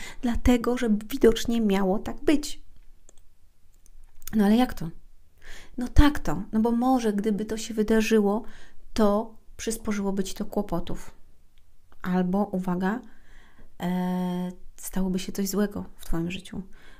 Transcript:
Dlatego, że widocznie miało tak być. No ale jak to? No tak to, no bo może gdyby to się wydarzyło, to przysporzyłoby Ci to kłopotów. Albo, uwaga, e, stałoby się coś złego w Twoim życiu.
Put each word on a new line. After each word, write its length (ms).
Dlatego, 560
że 120
widocznie 520
miało 380
tak 240
być. 400
No 100
ale 100
jak 180
to? 160
No 100
tak 320
to, 320
no 80
bo 120
może 420
gdyby 320
to 120
się 160
wydarzyło, 720
to 440
przysporzyłoby 640
Ci 100
to 120
kłopotów. 720
Albo, 440
uwaga, 560
e, 720
stałoby 420
się 120
coś 160
złego 380
w 80
Twoim 260
życiu. 300